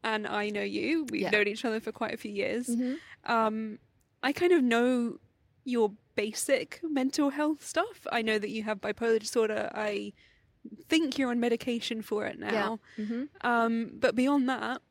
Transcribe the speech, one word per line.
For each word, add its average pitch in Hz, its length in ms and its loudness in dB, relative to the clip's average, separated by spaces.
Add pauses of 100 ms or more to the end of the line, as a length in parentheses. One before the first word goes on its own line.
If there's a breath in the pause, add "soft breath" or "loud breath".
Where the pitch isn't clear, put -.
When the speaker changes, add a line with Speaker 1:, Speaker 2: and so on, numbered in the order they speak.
Speaker 1:
and 214 240 0
I 208 240 -2
know 202 120 -2
you. 214 480 0
We've - 120 -2
Speaker 2:
Yeah. 175 80 0
Speaker 1:
known 208 180 4
each 214 160 -4
other 220 160 0
for 220 120 -8
quite - 220 -4
a - 20 -8
few 208 160 -10
years. 214 360 -2
Speaker 2:
Mm-hmm. 247 260 0 (380 loud breath)
Speaker 1:
Um, 220 460 0 (440)
I 269 100 0
kind 349 200 4
of 330 100 6
know 240 560 4 (460)
your 233 280 2 (240)
basic - 680 0
mental 277 480 2
health 302 340 -2
stuff. 392 460 -4
I 233 120 0
know 220 160 2
that 208 120 -4
you 220 140 -4
have 214 160 -4
bipolar 226 400 0
disorder. 214 540 0
I 208 380 -4 (760 soft breath)
think 320 300 2
you're 254 120 2
on 240 100 0
medication 233 600 -2
for 214 240 -4
it - 120 -6
Speaker 2:
Yeah. 208 120 -6
Speaker 1:
now. 214 300 0 (180 loud breath)
Speaker 2:
Mm-hmm. 226 260 -4 (220)
Speaker 1:
Um, 233 480 2
but 233 200 2
beyond 262 340 4
that 233 420 -4